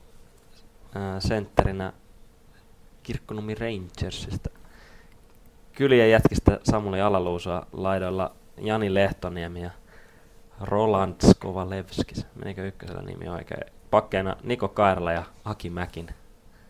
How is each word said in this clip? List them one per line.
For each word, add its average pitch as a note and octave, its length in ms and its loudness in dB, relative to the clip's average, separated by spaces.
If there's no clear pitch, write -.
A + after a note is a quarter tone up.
Ää, F#2+ 240 -6
sentterinä F#2+ 760 -2
Kirkkonummi G#2+ 520 -8
Rangersista. G2 960 -6
Kylien B2 380 6
jätkistä - 520 6
Samuli G2+ 380 0
Alaluusoa, F2+ 720 0
laidoilla F#2 640 -2
Jani G#2+ 360 -2
Lehtoniemi F2 680 -2
ja F2 80 -10
Roland G2 540 2
Skovalevskis. F#2+ 920 -2
Menikö F#2+ 320 -8
ykkösellä F2+ 340 -12
nimi F2 280 -12
oikein? - 440 -10
Pakkeina F#2+ 520 0
Niko A#2 240 -2
Kairala F2+ 440 2
ja E2+ 120 -4
Aki G#2+ 240 -8
Mäkinen. F2 460 -10